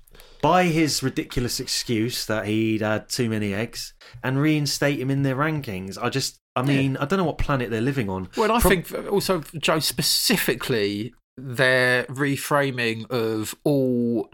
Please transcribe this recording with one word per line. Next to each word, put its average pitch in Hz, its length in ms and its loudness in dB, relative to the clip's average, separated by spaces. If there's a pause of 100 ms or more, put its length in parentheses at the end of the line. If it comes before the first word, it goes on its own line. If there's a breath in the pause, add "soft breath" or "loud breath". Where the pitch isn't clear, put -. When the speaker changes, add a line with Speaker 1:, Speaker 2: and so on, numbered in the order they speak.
(380 loud breath)
Speaker 1:
by 180 260 4
his 156 360 2
ridiculous 131 580 -2
excuse - 680 -2
that 107 180 -2
he'd 110 360 2
had 107 280 0
too 120 180 0
many 104 280 -2
eggs - 400 -8 (280 loud breath)
and 131 160 0
reinstate 147 600 2
him 131 100 -2
in 139 140 0
their 135 140 2
rankings. 120 600 -4
I 120 100 -2
just, - 280 -4 (180)
I 131 60 -2
Speaker 2:
Yeah. 131 60 0
Speaker 1:
mean, 135 300 2
I 143 80 -2
don't 190 120 0
know 185 80 2
what 143 120 -2
planet 123 340 0
they're 113 100 0
living 127 280 0
on. 95 260 -6
Speaker 2:
Well, 220 160 2
I 233 80 4
Speaker 1:
Pro- 180 100 6
Speaker 2:
think 185 240 0 (180)
also, 190 300 0 (160)
Joe, 160 220 2
specifically, 117 1300 0 (220)
their 127 680 2
reframing 131 1040 -2
of 110 540 -2
all 123 720 0